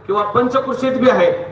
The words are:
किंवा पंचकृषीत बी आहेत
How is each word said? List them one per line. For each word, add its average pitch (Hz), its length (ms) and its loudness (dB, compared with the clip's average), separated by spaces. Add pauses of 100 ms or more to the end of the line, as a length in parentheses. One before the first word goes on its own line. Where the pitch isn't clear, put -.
किंवा 208 160 0
पंचकृषीत 254 680 -2
बी 254 180 2
आहेत 185 240 4 (180)